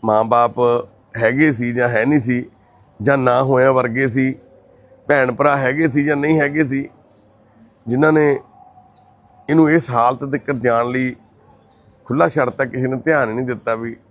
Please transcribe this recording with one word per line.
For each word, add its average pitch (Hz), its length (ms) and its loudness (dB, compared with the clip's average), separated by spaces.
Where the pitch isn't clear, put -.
ਮਾਂ-ਬਾਪ 113 500 2
ਹੈਗੇ 131 360 2
ਸੀ 120 200 -4
ਜਾਂ 123 160 0
ਹੈ 117 160 0
ਨਹੀਂ 147 140 2
ਸੀ, 123 260 -2
ਜਾਂ 139 160 2
ਨਾ 127 240 2
ਹੋਇਆ 135 300 4
ਵਰਗੇ 127 360 0
ਸੀ, 131 260 -2
ਭੈਣ 131 240 2
ਭਰਾ 143 240 2
ਹੈਗੇ 139 320 0
ਸੀ 143 160 0
ਜਾਂ 147 120 0
ਨਹੀਂ 151 240 2
ਹੈਗੇ 147 240 0
ਸੀ, 135 240 -6
ਜਿਨ੍ਹਾਂ 139 260 2
ਨੇ 147 280 2
ਇਹਨੂੰ 156 200 4
ਇਸ 156 200 0
ਹਾਲਤ 123 340 0
ਤੱਕ 143 280 -8
ਜਾਣ 120 380 -2
ਲਈ 127 240 -4
ਖੁੱਲ੍ਹਾ 160 240 0
ਛੱਡਤਾ। 135 360 -2
ਕਿਸੇ 127 220 -6
ਨੇ 131 100 -4
ਧਿਆਨ 135 340 0
ਹੀ 110 40 -6
ਨਹੀਂ 127 120 -6
ਦਿੱਤਾ 113 280 -6
ਵੀ 117 220 -10